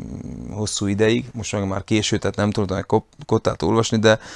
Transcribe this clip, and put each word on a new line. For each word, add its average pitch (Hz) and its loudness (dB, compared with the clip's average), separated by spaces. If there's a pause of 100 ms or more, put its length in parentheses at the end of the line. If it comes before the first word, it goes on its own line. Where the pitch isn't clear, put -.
mm, - -12
hosszú 101 -4
ideig, 110 2
most 110 -8
meg 101 -2
már 95 -4
késő, 107 0
tehát 98 -2
nem 104 2
tudtam 98 -2
egy 95 -6
kop-, - -2
kottát - 0
olvasni, 113 2
de, 110 6 (180)